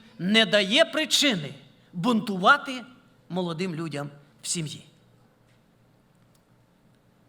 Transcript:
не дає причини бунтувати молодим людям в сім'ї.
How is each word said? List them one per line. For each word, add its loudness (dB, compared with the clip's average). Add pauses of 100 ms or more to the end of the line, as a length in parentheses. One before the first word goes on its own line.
(180)
не 4
дає 4
причини 0 (380)
бунтувати 0 (440)
молодим -4
людям -8 (320)
в -12
сім'ї. -8 (2500)